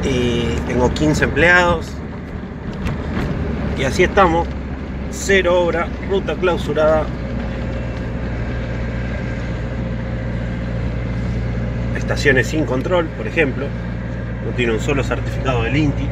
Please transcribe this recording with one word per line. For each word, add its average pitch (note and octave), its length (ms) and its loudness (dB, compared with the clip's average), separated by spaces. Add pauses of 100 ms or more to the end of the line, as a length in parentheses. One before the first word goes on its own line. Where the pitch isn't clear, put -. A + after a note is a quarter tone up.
y B2 380 2 (240)
tengo B2 260 4
quince D3+ 320 4
empleados, E3+ 680 4 (1900)
y B2+ 60 0
así C3+ 180 2
estamos. E3+ 440 4 (680)
Cero F3+ 500 4
obra, E3+ 260 0 (200)
ruta F#3 280 0
clausurada, D#3 680 2 (4000)
estaciones C3 500 4
sin D3+ 180 0
control, C#3+ 420 2
por A2+ 200 -6
ejemplo, C3+ 400 0 (800)
no A#2 60 -4
tiene A#2 200 0
un G#2+ 60 0
solo C#3 240 0
certificado B2 640 0
del C#3+ 120 0
inti. C3+ 360 2